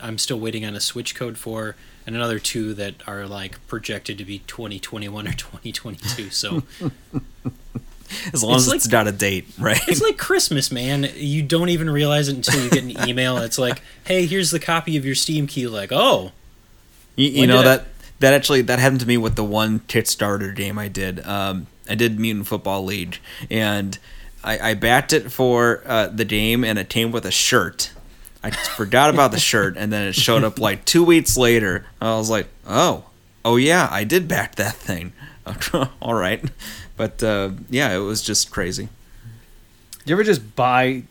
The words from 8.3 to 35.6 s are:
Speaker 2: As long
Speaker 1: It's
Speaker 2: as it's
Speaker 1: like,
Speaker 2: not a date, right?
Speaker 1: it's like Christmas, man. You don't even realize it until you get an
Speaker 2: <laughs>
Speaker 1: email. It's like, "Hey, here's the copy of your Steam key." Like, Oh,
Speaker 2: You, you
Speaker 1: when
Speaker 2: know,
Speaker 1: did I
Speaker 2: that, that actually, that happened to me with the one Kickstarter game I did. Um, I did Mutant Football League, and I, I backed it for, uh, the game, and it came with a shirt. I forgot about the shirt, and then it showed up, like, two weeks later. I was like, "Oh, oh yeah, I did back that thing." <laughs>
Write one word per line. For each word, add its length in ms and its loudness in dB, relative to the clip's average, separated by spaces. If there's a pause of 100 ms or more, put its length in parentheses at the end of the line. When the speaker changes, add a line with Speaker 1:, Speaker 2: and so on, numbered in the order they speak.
Speaker 2:
As 100 -2
long 140 4
Speaker 1:
It's 120 4
Speaker 2:
as 40 2
it's 140 0
Speaker 1:
like, 60 0
Speaker 2:
not 140 6
a 60 2
date, 320 -2 (140)
right? 280 2
Speaker 1:
it's 140 2
like 160 2
Christmas, 560 0
man. 420 -2
You 280 -2
don't 260 2
even 220 0
realize 380 2
it 80 -4
until 280 0
you 60 -4
get 120 2
an 260 -6
Speaker 2:
<laughs> 0 -
Speaker 1:
email. 280 0
It's 220 -4
like, 240 0 (220)
"Hey, 200 2
here's 260 0
the 80 0
copy 380 0
of 80 -2
your 100 -2
Steam 320 0
key." 200 -4
Like, 260 -6
Oh, 400 2 (840)
Speaker 2:
You, 120 4
you 120 2
Speaker 1:
when 100 8
Speaker 2:
know, 80 8
Speaker 1:
did 80 6
I 100 8
Speaker 2:
that, 100 -8 (340)
that 120 8
actually, 300 4
that 160 0
happened 220 4
to 60 -4
me 120 4
with 180 0
the 80 -2
one 360 0
Kickstarter 760 -2
game 220 -4
I 100 -6
did. 380 -6
Um, 400 -4 (200)
I 100 -4
did 220 2
Mutant 280 -2
Football 380 -4
League, 340 -6 (320)
and 480 -2 (440)
I, 280 -2
I 40 0
backed 380 4
it 180 2
for, 540 2
uh, 220 2
the 180 -4
game, 400 2
and 140 0
it 100 -4
came 240 0
with 140 -4
a 40 -6
shirt. 600 0 (500)
I 100 -6
forgot 600 2
about 200 6
the 60 0
shirt, 380 2
and 160 -4
then 160 -2
it 60 -4
showed 300 4
up, 140 -2
like, 280 0
two 180 6
weeks 320 6
later. 480 4 (160)
I 160 0
was 140 0
like, 180 0 (180)
"Oh, 380 2 (400)
oh 120 4
yeah, 340 4
I 140 -2
did 240 0
back 260 -4
that 220 -4
thing." 360 -8 (320)
<laughs> 560 -4